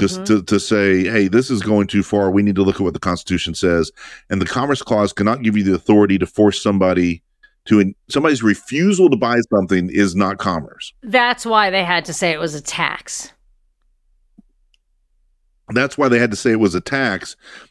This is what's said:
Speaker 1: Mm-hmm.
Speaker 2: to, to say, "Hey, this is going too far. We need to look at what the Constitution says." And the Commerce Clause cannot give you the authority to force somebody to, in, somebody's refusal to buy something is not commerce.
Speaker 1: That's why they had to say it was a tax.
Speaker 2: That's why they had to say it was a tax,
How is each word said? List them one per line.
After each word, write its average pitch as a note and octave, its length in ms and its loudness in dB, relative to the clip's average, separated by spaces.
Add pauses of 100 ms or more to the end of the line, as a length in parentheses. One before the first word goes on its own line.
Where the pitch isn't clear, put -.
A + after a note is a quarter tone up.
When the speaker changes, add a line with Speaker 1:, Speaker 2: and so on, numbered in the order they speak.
Speaker 1:
Mm-hmm. F#2+ 180 -4
Speaker 2:
to, G#2 200 2
to G2 180 0
say, G2 420 2
"Hey, G2 240 0
this A#2+ 240 0
is G#2+ 100 -2
going G#2 260 0
too G2+ 160 0
far. G2+ 280 0
We G2+ 100 2
need G2+ 140 0
to G2 80 2
look F#2+ 120 2
at - 60 -6
what F2 120 -2
the - 80 -10
Constitution F2 520 -4
says." E2+ 380 0 (380)
And G2 120 -2
the F2 40 -2
Commerce C3+ 360 -6
Clause G#2 300 0
cannot A2+ 320 -2
give G#2+ 140 0
you G2+ 80 0
the F#2+ 100 2
authority G2+ 420 4
to F2+ 80 -4
force G#2 380 0
somebody F2+ 580 0 (440)
to, G#2+ 160 4
in, G2 120 -2 (160)
somebody's C#3+ 320 0
refusal E3 680 2
to C3 80 2
buy A#2+ 180 0 (180)
something F#2 380 0
is F#2 240 0
not G2 220 -2
commerce. - 560 -8 (100)
Speaker 1:
That's B3 420 -2
why G#3+ 240 2
they F#3 140 0
had F3 220 -2
to E3+ 80 -8
say E3+ 180 -2
it D#3 80 -4
was D#3+ 160 -6
a C#3+ 60 -10
tax. - 720 -8 (2500)
Speaker 2:
That's C3+ 240 0
why C#3+ 120 2
they A#2+ 100 6
had A#2 120 2
to G2 60 -4
say B2 140 0
it A2 80 2
was G2 160 2
a F2+ 60 -2
tax, B2+ 540 -4 (360)